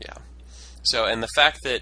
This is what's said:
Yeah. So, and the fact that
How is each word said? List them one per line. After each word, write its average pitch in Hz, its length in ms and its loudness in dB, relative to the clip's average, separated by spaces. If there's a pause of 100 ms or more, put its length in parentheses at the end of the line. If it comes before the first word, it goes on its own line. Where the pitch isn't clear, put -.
Yeah. - 140 -14 (680)
So, 113 220 2
and 113 160 0
the 113 140 -4
fact 151 280 4
that 127 180 -2